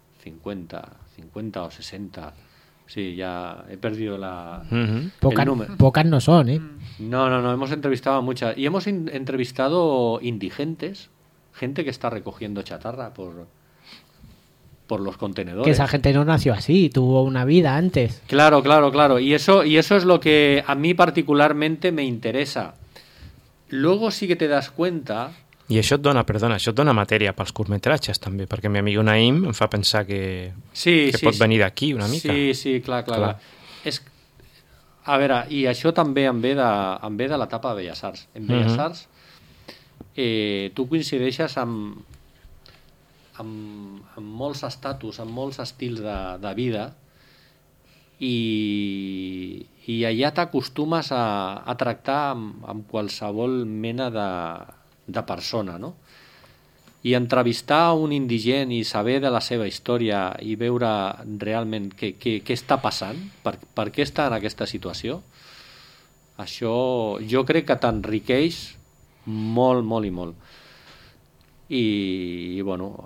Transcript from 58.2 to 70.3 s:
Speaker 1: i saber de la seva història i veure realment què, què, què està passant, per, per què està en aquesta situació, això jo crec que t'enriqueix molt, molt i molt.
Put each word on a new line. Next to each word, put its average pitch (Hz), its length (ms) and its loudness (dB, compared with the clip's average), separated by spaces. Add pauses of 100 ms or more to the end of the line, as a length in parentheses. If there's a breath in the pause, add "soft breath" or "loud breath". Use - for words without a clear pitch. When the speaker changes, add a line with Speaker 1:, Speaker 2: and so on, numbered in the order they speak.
Speaker 1:
i 113 80 -2
saber 113 400 0
de 135 80 0
la 120 100 2
seva 113 280 -4
història 104 640 -2 (100)
i 107 160 -6
veure 120 300 0 (500)
realment 107 560 -4
què, 101 240 -8
què, 110 240 -2
què 120 140 -4
està 147 260 0
passant, 107 380 -6 (240)
per, 101 80 -4 (240)
per 107 180 -4
què 143 80 0
està 143 240 -2
en 117 140 -2
aquesta 104 260 -6
situació, 107 540 -8 (1200 soft breath)
això 113 300 -6 (500)
jo 123 240 2
crec 160 220 2
que 127 100 2
t'enriqueix 117 800 0 (680)
molt, 117 600 2
molt 110 220 -2
i - 20 -6
molt. 90 240 -8 (1300 soft breath)